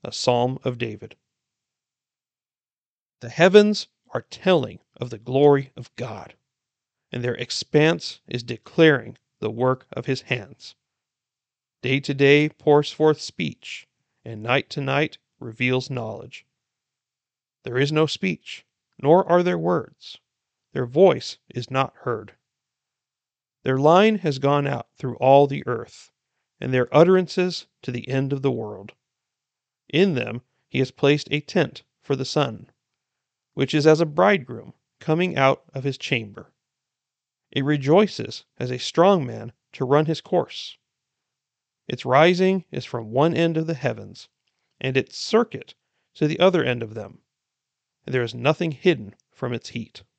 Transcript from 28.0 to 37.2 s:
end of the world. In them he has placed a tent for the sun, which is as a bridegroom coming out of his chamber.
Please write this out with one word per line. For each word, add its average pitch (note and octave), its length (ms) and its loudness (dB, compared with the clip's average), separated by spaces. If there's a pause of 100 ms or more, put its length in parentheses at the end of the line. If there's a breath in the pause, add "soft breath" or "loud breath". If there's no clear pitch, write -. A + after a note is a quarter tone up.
end C3+ 240 -2
of C3+ 100 -6
the C#3 80 0
world. G#2 420 -10 (960)
In F3 260 2
them A#2 280 -6 (240)
he C3 140 -4
has C3 100 0
placed D3 400 0
a D3 100 -2
tent - 440 -4 (180)
for C#3 140 -4
the C3 80 -6
sun, C3 440 -4 (840)
which C#3 180 -2
is D3 140 2
as D#3 140 6
a E3+ 60 2
bridegroom D3 680 -2 (240)
coming E3+ 380 -2
out C3+ 260 2 (100)
of C3 120 -10
his C#3 120 -4
chamber. - 560 -8 (1000)